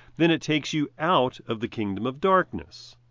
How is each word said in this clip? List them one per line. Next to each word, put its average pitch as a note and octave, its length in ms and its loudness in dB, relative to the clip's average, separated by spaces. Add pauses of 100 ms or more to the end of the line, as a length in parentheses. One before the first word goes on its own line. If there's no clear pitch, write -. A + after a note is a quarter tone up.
(180)
then E3 140 4
it D#3 100 0
takes D3+ 320 -2
you D3 240 0
out D3+ 480 2
of A2+ 140 -4
the A2+ 80 -4
kingdom G#2 400 -4
of C3+ 120 -6
darkness. F3+ 760 0 (160)